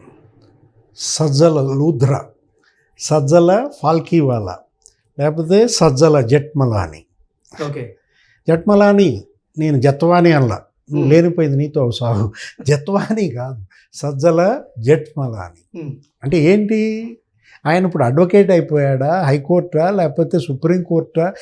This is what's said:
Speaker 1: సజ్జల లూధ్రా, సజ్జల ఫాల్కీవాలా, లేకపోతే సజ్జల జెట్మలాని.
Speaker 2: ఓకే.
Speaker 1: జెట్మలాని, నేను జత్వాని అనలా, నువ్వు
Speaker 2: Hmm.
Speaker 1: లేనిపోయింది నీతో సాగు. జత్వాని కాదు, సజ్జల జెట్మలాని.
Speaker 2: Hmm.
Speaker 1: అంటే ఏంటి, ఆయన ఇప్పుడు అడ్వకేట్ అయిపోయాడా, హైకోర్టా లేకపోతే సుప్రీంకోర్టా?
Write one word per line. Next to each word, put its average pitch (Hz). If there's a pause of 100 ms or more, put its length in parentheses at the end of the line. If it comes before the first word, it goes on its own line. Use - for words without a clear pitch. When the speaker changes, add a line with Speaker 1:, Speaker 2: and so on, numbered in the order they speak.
(960)
Speaker 1:
సజ్జల 151
లూధ్రా, 139 (760)
సజ్జల 170 (120)
ఫాల్కీవాలా, 135 (600)
లేకపోతే 160
సజ్జల 151
జెట్మలాని. 113 (640)
Speaker 2:
ఓకే. 127 (500)
Speaker 1:
జెట్మలాని, 202 (340)
నేను 151
జత్వాని 165
అనలా, 131 (300)
నువ్వు 147
Speaker 2:
Hmm. 135
Speaker 1:
లేనిపోయింది 170
నీతో 143
సాగు. 110 (320)
జత్వాని 196
కాదు, 123 (280)
సజ్జల 165 (160)
జెట్మలాని. 117
Speaker 2:
Hmm. 151 (300)
Speaker 1:
అంటే 139
ఏంటి, 208 (840)
ఆయన 175
ఇప్పుడు 165
అడ్వకేట్ 175
అయిపోయాడా, 147
హైకోర్టా 156
లేకపోతే 170
సుప్రీంకోర్టా? 165